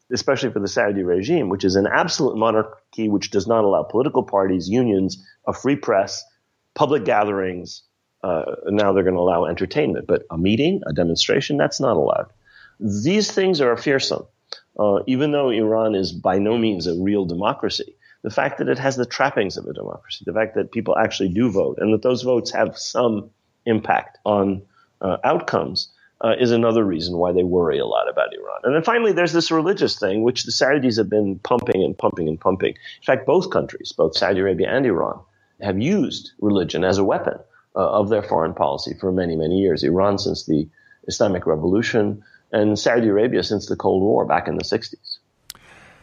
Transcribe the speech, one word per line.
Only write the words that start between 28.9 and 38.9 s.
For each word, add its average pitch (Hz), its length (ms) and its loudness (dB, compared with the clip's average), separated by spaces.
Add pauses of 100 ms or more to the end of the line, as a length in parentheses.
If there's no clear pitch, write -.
there's 165 200 0
this 170 180 2
religious 160 460 0
thing, 104 260 0
which 127 200 0
the 117 80 -8
Saudis 127 460 0
have 101 120 0
been 101 300 0
pumping 107 440 0
and 80 140 -2
pumping 87 300 -2
and 82 120 -4
pumping. 95 320 0
In - 340 -18
fact, 131 200 0
both 180 260 2
countries, - 400 -4
both 82 260 0
Saudi 95 220 0
Arabia 95 300 0
and 131 160 0
Iran, 78 340 -2 (420)
have 98 180 -2
used 156 600 -2
religion 98 440 0
as 92 140 2
a 98 60 4
weapon, - 360 -2 (360)
uh, 92 40 -2
of 101 300 2
their 104 140 0
foreign 85 300 0
policy - 460 -2